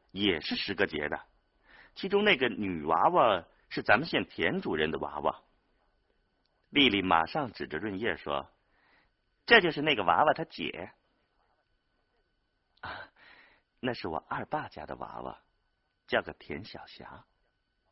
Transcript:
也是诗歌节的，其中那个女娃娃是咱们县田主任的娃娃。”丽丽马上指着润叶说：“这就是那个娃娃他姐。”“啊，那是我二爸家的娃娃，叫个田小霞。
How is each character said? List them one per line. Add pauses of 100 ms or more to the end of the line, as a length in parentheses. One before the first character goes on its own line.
(120)
也
是
诗
歌
节
的， (760)
其
中
那
个
女
娃
娃 (240)
是
咱
们
县
田
主
任
的
娃
娃。” (1300)
丽
丽
马
上
指
着
润
叶
说 (960)
：“这
就
是
那
个
娃
娃
他
姐。 (1900)
”“啊， (720)
那
是
我
二
爸
家
的
娃
娃， (640)
叫
个
田
小
霞。 (680)